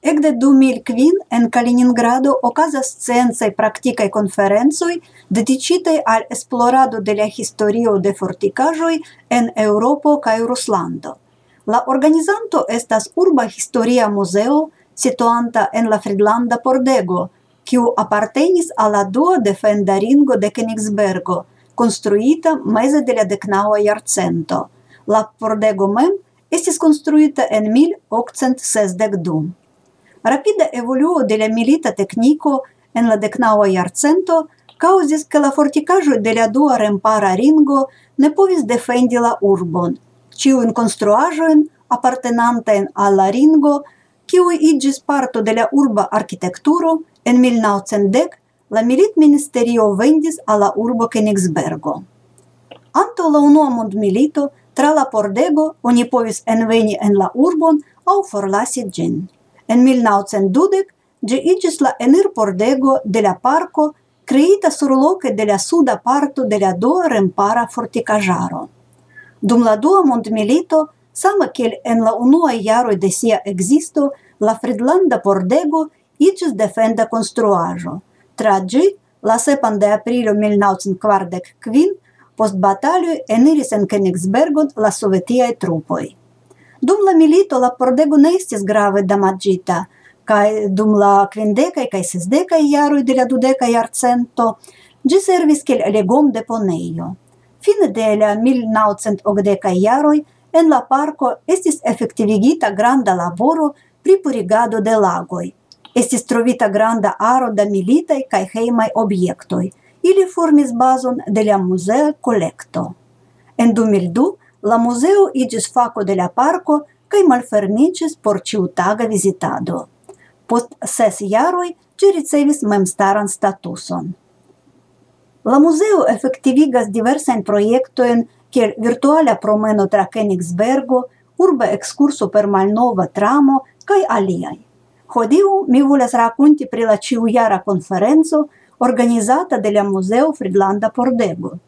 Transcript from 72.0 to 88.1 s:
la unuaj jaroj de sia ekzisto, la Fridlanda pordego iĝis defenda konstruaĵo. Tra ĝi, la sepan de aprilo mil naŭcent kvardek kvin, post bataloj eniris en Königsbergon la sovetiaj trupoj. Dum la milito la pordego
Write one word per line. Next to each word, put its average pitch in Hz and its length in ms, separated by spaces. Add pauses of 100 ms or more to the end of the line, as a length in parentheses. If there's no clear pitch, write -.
la 220 160
unuaj 262 480
jaroj 220 320
de 185 140
sia 214 340
ekzisto, 262 680 (300)
la 220 160
Fridlanda 254 640
pordego 233 640 (380)
iĝis 349 360
defenda 220 500
konstruaĵo. 180 920 (400)
Tra 208 220
ĝi, 233 260 (360)
la 220 160
sepan 226 400
de 208 140
aprilo 220 420
mil 208 240
naŭcent 196 420
kvardek 185 600
kvin, 302 320 (460)
post 208 180
bataloj 285 640 (100)
eniris 262 440
en 208 140
Königsbergon 208 920
la 214 140
sovetiaj 233 720
trupoj. 165 440 (800)
Dum 392 220
la 381 100
milito 320 420
la 247 200
pordego 269 420